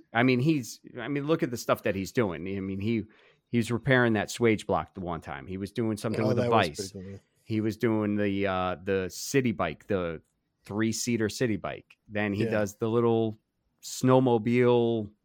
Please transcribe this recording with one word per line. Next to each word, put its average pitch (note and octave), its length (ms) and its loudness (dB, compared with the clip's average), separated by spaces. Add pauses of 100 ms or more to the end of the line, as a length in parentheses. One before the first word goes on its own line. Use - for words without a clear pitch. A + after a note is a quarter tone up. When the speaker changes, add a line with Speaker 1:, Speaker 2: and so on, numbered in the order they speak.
(140)
Speaker 1:
I A2+ 100 4
mean, B2+ 160 4
he's, C#3 400 -2 (180)
I A#2 120 -8
mean, C#3+ 180 -4
look E3 160 0
at C3 80 -2
the A#2 60 -6
stuff - 260 -2
that G#2+ 100 0
he's F#2+ 200 -4
doing. F2+ 420 0
I G2 60 -6
mean, G2 180 -6
he, A2 240 0 (460)
he's A#2 200 0
repairing B2 440 2
that G2+ 160 0
swage A2+ 360 2
block E2 280 0
the G2 80 -10
one E2+ 180 -6
time. C#2 260 -12
He F#2 120 -8
was G2 160 -8
doing A2 240 -2
something A2 260 -2
Speaker 2:
Oh, - 60 2
Speaker 1:
with B2 100 2
a A#2+ 40 2
Speaker 2:
that A#2+ 80 0
was G#2+ 180 4
Speaker 1:
Vice. F#2+ 240 -8
Speaker 2:
pretty F#2+ 160 -14
cool. G2 100 -14 (240)
Speaker 1:
He A2 160 -2
was G#2+ 160 0
doing G#2+ 400 0
the, G2 320 0
uh, F#2 280 -2 (100)
the F#2+ 240 -2
city B2+ 420 -2
bike, E2+ 360 -4
the E2+ 340 -2 (420)
three-seater A2 640 0
city G#2+ 300 -2
bike. C2+ 400 -10 (100)
Then G#2 260 -2
he G#2 120 0
Speaker 2:
Yeah. A2 60 -2
Speaker 1:
does G#2+ 260 0
the A2+ 120 -2
little A2+ 480 2 (460)
snowmobile A#2+ 1300 4 (160)